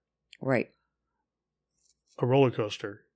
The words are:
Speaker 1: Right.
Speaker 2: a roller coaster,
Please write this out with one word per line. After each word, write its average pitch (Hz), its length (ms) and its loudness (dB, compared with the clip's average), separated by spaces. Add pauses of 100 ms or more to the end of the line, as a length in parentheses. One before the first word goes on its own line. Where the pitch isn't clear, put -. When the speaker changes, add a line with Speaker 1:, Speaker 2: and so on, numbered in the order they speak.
(400)
Speaker 1:
Right. 131 300 -2 (1500)
Speaker 2:
a 131 80 0
roller 131 240 4
coaster, 104 540 -8 (100)